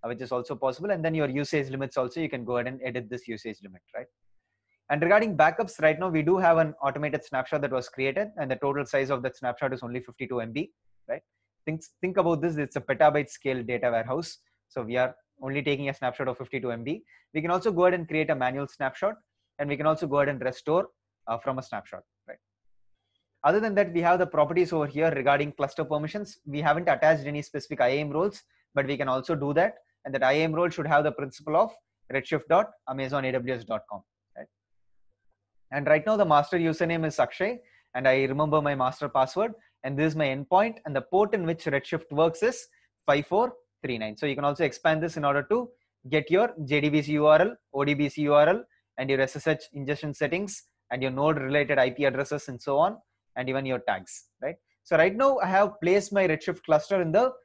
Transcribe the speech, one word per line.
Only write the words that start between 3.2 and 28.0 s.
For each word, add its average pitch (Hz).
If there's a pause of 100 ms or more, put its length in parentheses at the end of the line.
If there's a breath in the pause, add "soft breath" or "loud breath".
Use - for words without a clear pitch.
usage 110
limit, 92 (140)
right? 123 (880)
And 147
regarding 202
backups, 165
right 156
now 185
we 156
do 175
have 170
an 156
automated 139
snapshot 139
that 135
was 127
created, 135 (100)
and 139
the 123
total 139
size 135
of 127
that 131
snapshot 131
is 123
only 120
fifty-two 123
M 113
B, 143 (380)
right? 135 (420)
Think, 160 (180)
think 185
about 170
this, 165
it's 143
a 139
petabyte 147
scale 127
data 120
warehouse. 123 (320)
So 127
we 117
are 127 (280)
only 135
taking 139
a 139
snapshot 127
of 127
fifty-two 127
M 117
B. 151 (300 soft breath)
We 156
can 170
also 185
go 175
ahead 180
and 165
create 156
a 151
manual 135
snapshot, 190 (420)
and 147
we 143
can 151
also 156
go 139
ahead 143
and 135
restore, 147 (400)
uh, 113
from 131
a 131
snapshot, 98 (240)
right? 131 (1040)
Other 170
than 214
that, 196
we 170
have 175
the 180
properties 160
over 156
here 147
regarding 139
cluster 143
permissions. 151
We 147
haven't 160
attached 156
any 147
specific 139
I 123
A 135